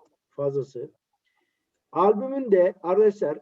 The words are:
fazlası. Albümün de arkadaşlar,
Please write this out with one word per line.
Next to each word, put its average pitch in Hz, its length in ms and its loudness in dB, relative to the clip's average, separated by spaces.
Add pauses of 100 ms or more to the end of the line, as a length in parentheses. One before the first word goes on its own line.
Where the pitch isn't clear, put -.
(300)
fazlası. 139 640 -6 (1000)
Albümün 214 600 0
de 185 220 4 (100)
arkadaşlar, 190 580 0